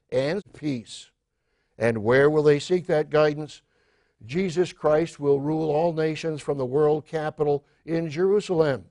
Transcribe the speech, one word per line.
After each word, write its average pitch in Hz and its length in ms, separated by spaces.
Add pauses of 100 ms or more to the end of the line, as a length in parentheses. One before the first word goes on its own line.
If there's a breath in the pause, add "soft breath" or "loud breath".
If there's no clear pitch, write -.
(120)
and 147 300 (100)
peace. - 580 (680)
And 113 260
where 131 240
will 156 140
they 147 160
seek 175 280
that 151 240
guidance? 151 520 (640)
Jesus 170 480
Christ 156 460
will 143 220
rule 156 300
all 160 220
nations 156 500
from 143 160
the 131 80
world 151 400
capital 151 580 (200)
in 165 260
Jerusalem. 160 800